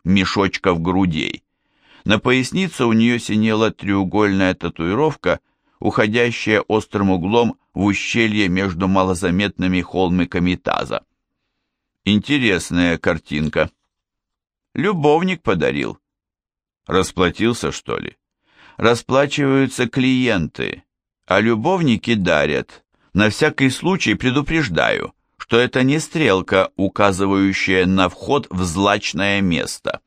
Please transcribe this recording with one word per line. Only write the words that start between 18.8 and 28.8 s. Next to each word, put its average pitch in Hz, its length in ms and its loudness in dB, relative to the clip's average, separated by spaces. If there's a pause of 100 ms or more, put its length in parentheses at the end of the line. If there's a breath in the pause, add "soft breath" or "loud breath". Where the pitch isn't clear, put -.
клиенты, 120 960 -2 (440)
а 95 120 4
любовники 117 760 0
дарят. 76 680 0 (300)
На 107 160 2
всякий 139 400 0
случай 143 460 -2
предупреждаю, 120 960 -2 (240)
что - 220 0
это 127 240 0
не 143 160 2
стрелка, 98 800 0
указывающая 98 1080 2
на 92 240 2
вход 127 400 -4
в 92 140 -4
злачное 101 800 0